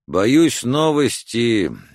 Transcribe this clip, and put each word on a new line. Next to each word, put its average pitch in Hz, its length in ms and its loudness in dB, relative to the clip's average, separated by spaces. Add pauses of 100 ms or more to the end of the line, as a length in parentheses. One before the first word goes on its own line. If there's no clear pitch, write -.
«Боюсь, 127 560 2
новости 120 1080 0 (260)